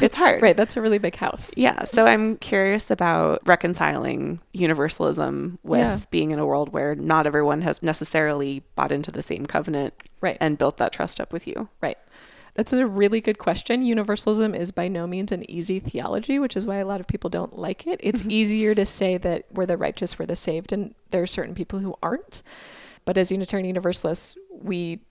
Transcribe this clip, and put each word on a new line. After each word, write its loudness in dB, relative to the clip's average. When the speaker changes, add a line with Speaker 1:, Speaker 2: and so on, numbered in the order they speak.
Speaker 1:
it's 4
hard. 4
Speaker 2:
<laughs> 6
Right. 8
That's 2
a -2
really 4
big -2
house. -6
Speaker 1:
Yeah. 2
So 6
I'm 4
curious 0
about 2
reconciling 0
universalism 0
with 2
Speaker 2:
Yeah. 2
Speaker 1:
being 0
in -2
a 0
world 0
where -2
not 2
everyone 2
has -2
necessarily 0
bought 0
into -4
the -8
same -6
covenant -2
Speaker 2:
Right. -2
Speaker 1:
and 0
built 0
that 0
trust -4
up -6
with -8
you. -8
Speaker 2:
Right. -4
That's 0
a 4
really 2
good 0
question. 0
Universalism 2
is -4
by -2
no -2
means -4
an -6
easy -2
theology, -2
which -2
is -2
why -2
a -2
lot -4
of -12
people -4
don't -6
like -8
it. -4
It's -2
Speaker 1:
Mm-hmm. -4
Speaker 2:
easier 4
to 4
say 0
that -2
we're 0
the 0
righteous, -4
we're -6
the -4
saved, -4
and -4
there 2
are 0
certain -6
people -6
who -6
aren't. -4
But 2
as 2
Unitarian -2
Universalists, -2
we -6